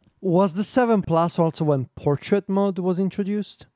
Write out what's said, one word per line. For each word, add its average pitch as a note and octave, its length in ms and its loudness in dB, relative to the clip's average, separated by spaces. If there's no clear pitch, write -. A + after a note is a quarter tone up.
Was F3+ 320 2
the G3+ 100 -2
seven A#3 380 2
Plus E3 360 0
also E3 280 0
when C#3 300 0
portrait E3+ 520 -2
mode G3 320 -2
was F3+ 180 -2
introduced? G3 680 -4